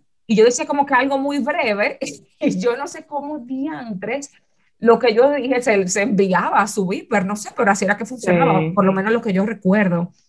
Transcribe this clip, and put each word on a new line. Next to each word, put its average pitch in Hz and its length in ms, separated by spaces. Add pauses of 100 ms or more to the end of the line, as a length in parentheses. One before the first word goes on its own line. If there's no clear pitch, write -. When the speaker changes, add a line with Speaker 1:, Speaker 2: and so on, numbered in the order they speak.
(280)
Speaker 1:
y 226 80
yo 220 100
decía 247 220
como 285 180
que 277 80
algo 269 240
muy 285 220
breve, 247 640
<laughs> - 380
y 233 200
yo 240 180
no 277 100
sé 320 200
cómo 294 320
diantres, 254 920 (480)
lo 226 200
que 233 140
yo 254 180
dije 254 300
se, 202 260
se 202 160
enviaba 196 580
a 208 60
su 202 200
beeper, 208 380
no 202 100
sé, 220 200
pero 214 160
así 202 140
era 202 120
que 233 80
funcionaba, 175 540
Speaker 2:
Sí. 160 140
Speaker 1:
por 190 120
lo 190 80
menos 190 200
lo 233 80
que 226 120
yo 190 120
recuerdo. 185 640 (180)